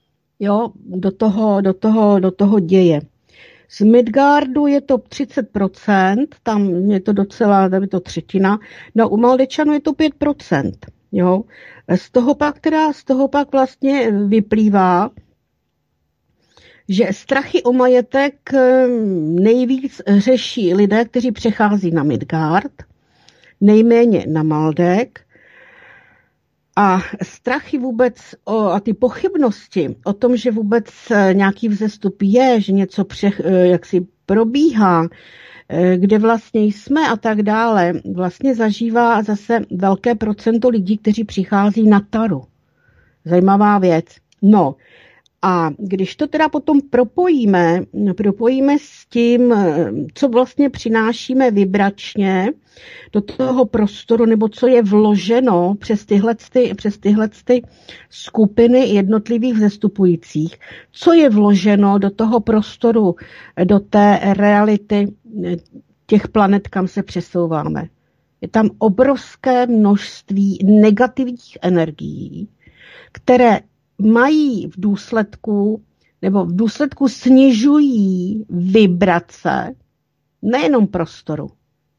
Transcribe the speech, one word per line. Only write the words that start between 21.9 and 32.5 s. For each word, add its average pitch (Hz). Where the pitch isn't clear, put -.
na 160
Midgard, 156
nejméně 226
na 156
Maldek. 156
A 190
strachy -
vůbec 247
o, 214
a 202
ty 214
pochybnosti 247
o 208
tom, 247
že 240
vůbec, 220
eh, 196
nějaký 196
vzestup 202
je, 233